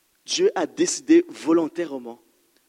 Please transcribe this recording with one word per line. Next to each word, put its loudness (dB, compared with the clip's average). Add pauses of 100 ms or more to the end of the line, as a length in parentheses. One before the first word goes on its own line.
(240)
Dieu 0
a -2
décidé 2
volontairement -4 (460)